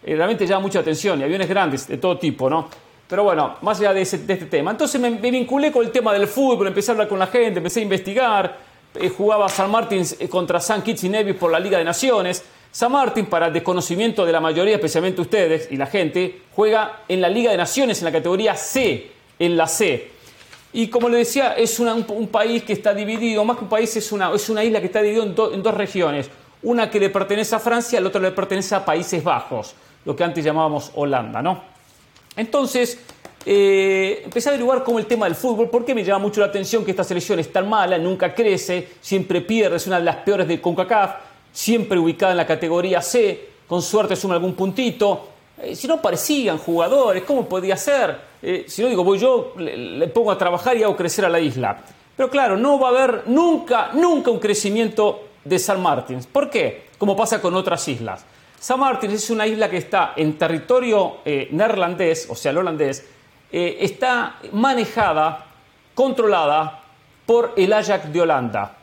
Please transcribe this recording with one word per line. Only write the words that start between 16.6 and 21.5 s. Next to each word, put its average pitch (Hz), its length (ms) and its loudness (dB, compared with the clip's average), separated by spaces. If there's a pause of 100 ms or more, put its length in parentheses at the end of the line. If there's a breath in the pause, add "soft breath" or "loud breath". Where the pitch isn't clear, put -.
en 185 100 0
la 180 80 2
Liga 233 240 2
de 196 60 2
Naciones, 220 420 0
en 175 60 -6
la 160 80 -2
categoría 185 420 0
C, - 560 -2 (260)
en 170 200 0
la 160 100 2
C. 160 420 -2 (640 loud breath)
Y 226 160 -2
como 240 220 0
le 233 80 4
decía, 240 380 2